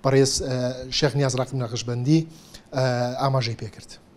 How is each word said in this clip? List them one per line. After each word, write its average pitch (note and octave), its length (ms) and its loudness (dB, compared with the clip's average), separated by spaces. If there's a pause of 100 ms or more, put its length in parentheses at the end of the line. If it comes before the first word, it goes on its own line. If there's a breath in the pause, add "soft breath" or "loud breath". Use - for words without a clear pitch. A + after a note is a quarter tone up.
بەڕێز، C3+ 280 4 (100)
ئە، C3 140 -2 (420)
شێخ C#3+ 180 2
نیاز C3+ 200 2
ڕاغب C3 260 -2
نەقشبەندی، B2 580 2 (560 loud breath)
ئە، C3 80 2 (380)
ئاماژەی B2+ 400 0
پێکرد. - 540 -16